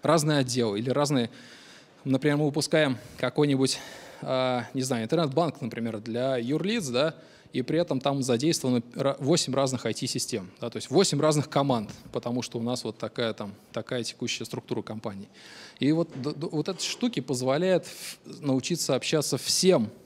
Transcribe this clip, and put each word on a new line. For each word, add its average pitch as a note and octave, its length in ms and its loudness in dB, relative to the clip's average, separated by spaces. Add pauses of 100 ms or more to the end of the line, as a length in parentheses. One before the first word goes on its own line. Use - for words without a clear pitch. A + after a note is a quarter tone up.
разные D3+ 360 4
отделы A#2+ 400 0
или A#2+ 100 -2
разные, C3+ 420 2 (720)
например, C#3+ 340 2
мы D3+ 80 2
выпускаем C#3+ 500 2 (220)
какой-нибудь, C3+ 600 2 (440)
а, B2+ 500 0
не C3+ 100 -2
знаю, B2+ 220 -2
интернет-банк, D#3 560 0
например, A2+ 380 -6
для A#2+ 400 -2
юрлиц, D#3 500 -2
да, C#3 260 0 (380)
и B2+ 80 0
при D3 180 0
этом D#3+ 220 0
там C#3 220 0
задействовано B2 600 2 (120)
ра-, C#3 240 0
восемь C#3 360 2
разных C3 300 0
I A2+ 80 0
T-систем, A#2 580 -4 (120)
да, A#2 80 -6
то - 60 -12
есть - 120 -8
восемь D#3 320 4
разных D3+ 300 4
команд, C3 400 2 (200)
потому B2 300 -4
что - 180 -6
у A2+ 40 -2
нас A#2+ 220 -2
вот A2 120 -6
такая A2+ 380 -4
там, G2+ 180 -10 (220)
такая B2 280 -4
текущая - 440 -6
структура B2 340 -6
компании. G#2 480 -10 (500)
И C#3 140 4
вот E3 220 2
д-, C#3 180 -4
д-, D3+ 180 -8
вот D3+ 200 -2
эти - 160 -6
штуки - 340 -2
позволяют C#3+ 640 2
ф-, - 560 -16
научиться C#3 540 0
общаться C#3 420 0
всем D#3 540 4 (160)